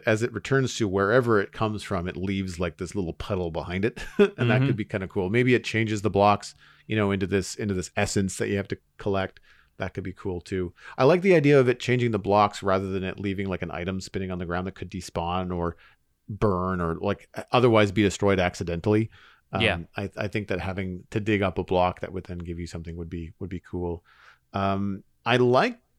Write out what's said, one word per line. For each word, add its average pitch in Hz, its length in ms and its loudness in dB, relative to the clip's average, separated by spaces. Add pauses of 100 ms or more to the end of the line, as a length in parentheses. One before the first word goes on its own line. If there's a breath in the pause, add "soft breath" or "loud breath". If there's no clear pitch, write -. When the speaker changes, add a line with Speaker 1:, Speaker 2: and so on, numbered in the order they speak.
Speaker 1:
as 110 160 2
it 123 100 -2
returns 131 460 0
to 110 100 0
wherever 104 520 4
it - 120 -4
comes 107 320 -2
from, 90 240 -4
it - 80 -8
leaves, 95 420 -4
like, 87 200 -4
this 92 180 -8
little 85 160 -4
puddle 90 400 -4
behind 90 320 -4
it, - 160 -2 (100)
<laughs> - 80 -20
and 202 180 4
that - 0 - (100)
Speaker 2:
Mm-hmm. 123 200 2
Speaker 1:
could 135 100 0
be 101 80 -4
kinda 95 240 -6
cool. 92 220 -2
Maybe 123 240 2
it 113 100 2
changes 110 380 -2
the 104 80 0
blocks, 101 440 4 (340 soft breath)
you 107 80 -2
know, 104 160 2
into 98 140 0
this, 95 280 -2
into 104 200 -4
this 90 220 -6
essence 101 420 0
that 104 100 -2
you 101 80 -2
have 98 120 -4
to - 100 -6 (200)
collect. 95 400 -4 (400 soft breath)
That 95 160 -8
could 101 100 -8
be 92 100 -10
cool 90 260 -8
too. 92 320 -6 (260 loud breath)
I 131 60 4
like 170 180 6
the 190 140 6
idea 143 240 6
of 123 80 6
it 120 100 2
changing 120 320 0
the 107 80 0
blocks 101 460 2
rather 95 260 0
than 95 140 -4
it 95 160 -6
leaving, 98 280 -4
like, 92 140 -4
an 85 80 -8
item 92 300 -6
spinning 95 320 -6
on 90 60 -6
the 87 80 -6
ground 87 200 -4
that 95 80 -8
could 90 160 -12
despawn 90 640 -4
or 85 220 -2 (520 soft breath)
burn 92 520 0
or, 82 160 -2
like, 98 320 -4 (240)
otherwise 110 400 6
be 107 100 2
destroyed 98 380 4
accidentally. 90 720 0 (420 soft breath)
Um, - 80 -2
Speaker 2:
Yeah. 101 180 2 (180)
Speaker 1:
I, 101 200 -6
I 104 120 -4
think 104 200 -4
that 92 120 -2
having 92 500 -6
to 110 100 -2
dig 101 220 2
up 95 160 0
a 90 60 -2
block 90 360 2
that - 120 -8
would 92 120 -8
then 90 140 -10
give 85 200 -8
you 87 80 -8
something 82 300 -10
would 85 140 -10
be, 85 280 -10
would 90 120 -10
be 90 100 -8
cool. 87 420 -6 (520 soft breath)
Um, 98 500 -2 (220)
I 120 100 2
like 127 420 4 (200)